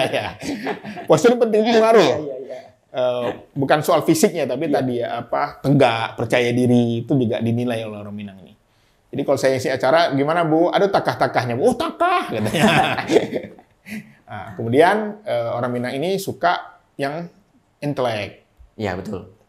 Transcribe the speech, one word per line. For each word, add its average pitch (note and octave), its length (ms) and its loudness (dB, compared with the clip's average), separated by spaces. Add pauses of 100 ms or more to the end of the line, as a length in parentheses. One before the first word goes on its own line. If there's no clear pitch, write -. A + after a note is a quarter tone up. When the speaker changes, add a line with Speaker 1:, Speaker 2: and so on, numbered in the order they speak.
Speaker 1:
iya. A2+ 180 -2 (800)
Postur A#3 320 6
penting, A3 260 2
itu A#3 140 2
ngaruh. A3 240 6
Speaker 2:
Iya, D3 160 4
iya, C#3+ 240 -8
iya. B2+ 180 -14 (300)
Speaker 1:
Eh, B2 360 -2 (280)
bukan C#3 280 0
soal D3+ 200 2
fisiknya, D#3+ 460 2
tapi B2+ 200 -4
Speaker 2:
Iya. D3 80 0
Speaker 1:
tadi C3 220 -2
ya, A#2 120 -4 (120)
apa, C#3 400 -6
tegak, B2 560 2
percaya A#2+ 320 0
diri, A#2+ 540 2
itu A#2 100 -4
juga A#2+ 260 0
dinilai A#2 440 -2
oleh G#2+ 160 -10
orang G#2 180 -14
Minang G2+ 240 -14
ini. - 160 -20 (520)
Jadi C#3 140 -6
kalau C#3 140 2
saya C3 200 2
isi B2 120 -4
acara, D#3+ 440 2
"Gimana, D3 300 0
Bu?" E3 260 2
"Aduh, F3+ 200 2
takah-takahnya, B2+ 680 0
Bu." C3 120 -2
"Oh, B3 80 4
takah," E4+ 560 -2
katanya. G#3+ 340 0 (400)
<laughs> - 600 -2 (600)
Nah, G2+ 260 -12
kemudian, C#3 440 4 (260)
eh, A#2+ 280 -2
orang A#2+ 200 -2
Minang B2 240 -4
ini E3+ 220 -2
suka F3 440 -2 (340)
yang D3+ 380 -6 (460)
intelek. A#2+ 680 -4 (300)
Speaker 2:
Iya, G2+ 200 -4
betul. F#2 380 -10 (160)